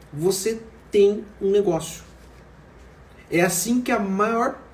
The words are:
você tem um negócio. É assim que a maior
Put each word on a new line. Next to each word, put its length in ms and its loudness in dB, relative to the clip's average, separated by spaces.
você 480 -2
tem 340 4
um 100 0
negócio. 520 0
É 100 2
assim 380 0
que 120 -2
a 80 0
maior 580 -2